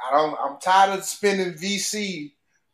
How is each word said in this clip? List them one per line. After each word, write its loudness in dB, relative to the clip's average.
I 4
don't, 2
I'm -4
tired 4
of -10
spending -2
V -4
C -6